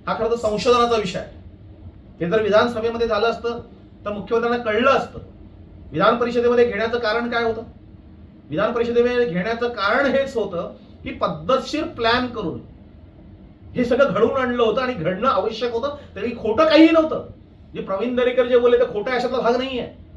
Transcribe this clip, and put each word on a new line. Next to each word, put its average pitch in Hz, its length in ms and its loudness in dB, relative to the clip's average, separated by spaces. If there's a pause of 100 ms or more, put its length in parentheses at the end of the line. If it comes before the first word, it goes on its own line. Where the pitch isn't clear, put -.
हा 202 100 -2
खरं 226 140 -2
तर 233 40 0
संशोधनाचा 240 600 2
विषय 196 240 -2
आहे. - 220 -14 (760)
हे 170 120 -2
जर 208 100 4
विधानसभेमध्ये 226 680 2
झालं 214 200 0
असतं 233 320 -4 (460)
तर 208 60 -4
मुख्यमंत्र्यांना 233 600 -2
कळलं 254 200 4
असतं. - 280 -2 (720)
विधान 202 260 2
परिषदेमध्ये 240 480 2
घेण्याचं 226 340 -2
कारण 233 300 -2
काय 240 140 -2
होतं? 226 180 -2 (880)
विधान 196 220 -2
परिषदेमध्ये 240 540 2
घेण्याचं 226 420 -2
कारण 233 380 0
हेच - 300 0
होतं 190 380 -4 (300)
की 262 60 -10
पद्धतशीर 202 760 -2
प्लॅन 240 440 0
करून 175 320 -8 (1160)
हे 247 100 0
सगळं 240 280 2
घडवून 240 280 2
आणलं 247 220 0
होतं 220 180 2
आणि 254 120 -2
घडणं 185 340 -2
आवश्यक 240 460 -2
होतं, 269 240 -4 (180)
तरी 233 160 -6
खोटं 214 340 0
काहीही 320 260 8
नव्हतं. 320 340 2 (480)
जे 196 80 -8
प्रवीण 214 340 -4
दरेकर 247 300 2
जे 247 120 4
बोलले 240 200 6
ते 240 160 2
खोटं 208 180 -4
अशातला 247 260 -2
भाग 226 180 2
नाहीये. 262 300 -4 (320)